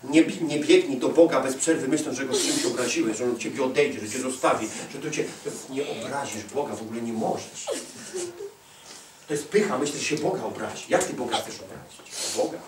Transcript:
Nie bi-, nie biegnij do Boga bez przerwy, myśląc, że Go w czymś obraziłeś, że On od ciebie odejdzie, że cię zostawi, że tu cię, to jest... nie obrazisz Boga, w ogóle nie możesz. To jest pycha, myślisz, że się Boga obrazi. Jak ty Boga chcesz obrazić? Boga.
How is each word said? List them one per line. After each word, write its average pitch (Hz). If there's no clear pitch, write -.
Nie 156
bi-, -
nie 147
biegnij 180
do 143
Boga 151
bez 131
przerwy, 139
myśląc, 131
że 135
Go 123
w -
czymś -
obraziłeś, 120
że 123
On 123
od 113
ciebie 131
odejdzie, 135
że 104
cię 127
zostawi, 120
że 135
tu 151
cię, -
to -
jest... -
nie 135
obrazisz 110
Boga, 110
w 104
ogóle 113
nie 117
możesz. -
To 151
jest -
pycha, -
myślisz, 147
że -
się 147
Boga -
obrazi. 107
Jak -
ty -
Boga -
chcesz -
obrazić? -
Boga. -